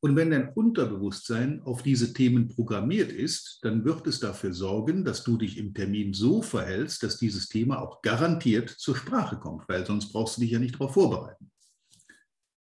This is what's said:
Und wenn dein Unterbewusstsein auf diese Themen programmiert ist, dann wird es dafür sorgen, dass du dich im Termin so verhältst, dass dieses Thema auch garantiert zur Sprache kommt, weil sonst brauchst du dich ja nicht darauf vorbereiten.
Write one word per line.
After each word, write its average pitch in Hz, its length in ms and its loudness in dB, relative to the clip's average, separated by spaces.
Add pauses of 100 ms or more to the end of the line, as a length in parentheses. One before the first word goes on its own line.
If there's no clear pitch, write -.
Und 143 140 4
wenn 165 140 4
dein 135 240 2
Unterbewusstsein 117 1080 0
auf 123 200 -6
diese 120 320 2
Themen 123 340 4
programmiert 117 640 0
ist, - 500 -6
dann 110 220 0
wird 156 220 0
es - 120 -2
dafür 98 360 -4
sorgen, 110 500 0
dass 131 200 -4
du 117 120 2
dich 107 220 -2
im 101 160 -8
Termin 101 400 -2
so 127 260 4
verhältst, 98 640 -4
dass - 160 -4
dieses 101 320 -2
Thema 120 300 0
auch - 200 -12
garantiert 120 680 2
zur - 260 -4
Sprache - 420 -2
kommt, - 300 -12
weil 92 160 -2
sonst 104 260 -2
brauchst 110 280 -4
du - 20 0
dich 117 120 2
ja 117 60 2
nicht 123 160 0
darauf 135 200 -4
vorbereiten. - 560 2 (1300)